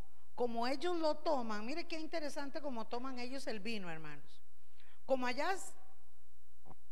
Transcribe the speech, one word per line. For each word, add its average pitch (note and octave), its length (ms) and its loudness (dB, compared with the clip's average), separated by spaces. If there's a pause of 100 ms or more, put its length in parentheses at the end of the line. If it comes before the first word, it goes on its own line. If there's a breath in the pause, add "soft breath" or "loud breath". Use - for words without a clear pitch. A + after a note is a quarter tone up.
(360 soft breath)
como A#3 320 2
ellos D4+ 300 2
lo D#4+ 180 2
toman, A3+ 500 2
mire E4 220 0
qué D#4+ 120 -2
interesante D4+ 600 0
como A#3+ 240 0
toman B3 320 -2
ellos B3 300 -2
el A3 120 -2
vino, F#3+ 300 0
hermanos. D3+ 540 -2 (640 soft breath)
Como B3+ 180 4
allá, C#4+ 280 2
s-, - 200 0 (1200)